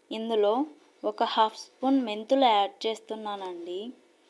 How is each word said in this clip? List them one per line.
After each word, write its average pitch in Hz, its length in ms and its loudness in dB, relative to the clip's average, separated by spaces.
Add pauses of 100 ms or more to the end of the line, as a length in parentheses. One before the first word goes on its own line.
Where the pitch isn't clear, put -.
(120)
ఇందులో 220 540 0 (380)
ఒక 208 200 -2
హాఫ్ 220 340 0
స్పూన్ 269 440 0
మెంతులు 226 440 2
యాడ్ 202 420 2
చేస్తున్నానండి. 202 1040 -8 (380)